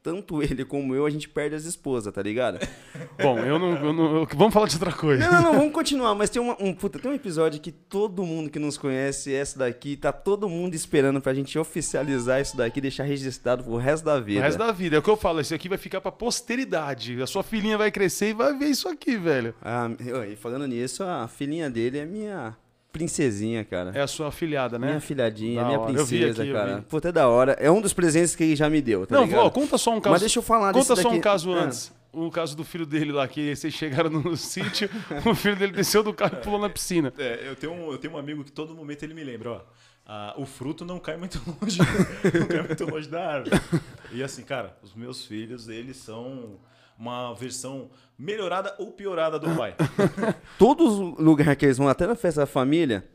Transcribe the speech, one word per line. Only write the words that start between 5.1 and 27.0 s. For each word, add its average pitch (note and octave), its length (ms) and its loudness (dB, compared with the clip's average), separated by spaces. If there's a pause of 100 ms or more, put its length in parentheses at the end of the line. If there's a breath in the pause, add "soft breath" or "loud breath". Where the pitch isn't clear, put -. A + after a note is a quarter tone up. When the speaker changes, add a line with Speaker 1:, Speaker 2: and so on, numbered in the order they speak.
Speaker 1:
Não, F4+ 100 6
não, E4+ 180 8
não, C#4 80 8
vamos D4+ 140 4
continuar, C4+ 420 2
mas G#3 160 2
tem A#3+ 100 0
uma, A#3+ 180 -2
um, F#3+ 140 0
puta, - 240 -6
tem B3+ 140 -4
um - 20 -2
episódio D#3+ 460 0
que E3 120 -12
todo G3 520 -4
mundo D#3+ 260 -4
que D3 80 -8
nos D3 200 -2
conhece, C#3 580 -2
essa C#3 240 -4
daqui, C3+ 380 -4
tá - 140 -2
todo G3+ 380 -2
mundo F3 240 -4
esperando C#3 480 2
pra C3 120 0
gente C#3 260 -2
oficializar C#3 840 0
isso C#3 160 -6
daqui A#2+ 220 0
e - 20 -2
deixar C3+ 220 -4
registrado C3+ 600 -2
pro A#2 120 -6
resto C#3+ 300 0
da D3 140 2
vida. G2+ 200 0
Speaker 2:
O G2+ 40 2
resto D#3 140 2
da A3+ 140 0
vida, F3 240 0
é D3+ 40 6
o D3 40 0
que G#3 80 4
eu G#3+ 60 6
falo, E3+ 240 0
isso C#3+ 120 -4
aqui E3 160 -8
vai F#3 80 -2
ficar F#3+ 240 -8
pra F#3 100 -6
posteridade. D#3+ 1120 -4
A C3 60 -2
sua F#3+ 160 -4
filhinha G#3+ 340 0
vai G#3 140 2
crescer G3+ 380 0
e A3 40 -2
vai C4 240 2
ver C#4+ 120 0
isso C#4 200 0
aqui, D4 280 -2
velho. C#3 440 0
Speaker 1:
Ah, A#2 300 -4 (120)
eu, A#2+ 280 -6
e G#2 40 -12
falando A#2+ 300 -8
nisso, B2 380 -4
a D#3+ 240 -4
filhinha D3 420 -6
dele B2 300 -2
é D3 60 -8
minha F3+ 500 -8 (340)
princesinha, A2+ 720 -2
cara. F2+ 300 -6
Speaker 2:
É C3+ 80 -2
a C#3+ 60 0
sua D3 220 -6
afilhada, C3+ 500 -4
né? B2+ 80 -2
Speaker 1:
Minha D#3 140 -2
filhadinha, A#2 600 -2
Speaker 2:
Da A#2+ 60 0
Speaker 1:
minha A#2 120 2
Speaker 2:
hora. A2+ 120 -2
Eu C#3+ 140 2
vi A#2+ 140 -2
Speaker 1:
princesa, B2 220 0
Speaker 2:
aqui, C#3+ 100 -2
eu C3+ 40 -4
Speaker 1:
cara. G2+ 220 0
Speaker 2:
vi. G#2 60 -8
Speaker 1:
Puta, D#3 260 -2